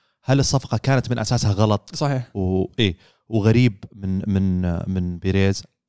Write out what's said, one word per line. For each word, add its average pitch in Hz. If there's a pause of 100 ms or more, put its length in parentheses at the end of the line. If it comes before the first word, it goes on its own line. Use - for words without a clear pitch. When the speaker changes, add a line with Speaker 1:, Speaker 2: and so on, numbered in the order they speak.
(240)
Speaker 1:
هل 135
الصفقة 131
كانت 123
من 120
أساسها 110
غلط؟ 104
Speaker 2:
صحيح. 139
Speaker 1:
و-، 95 (140)
إيه، 95 (320)
وغريب 113 (120)
من، 98
من، 95 (320)
من 90
بيريز؟ 98 (260)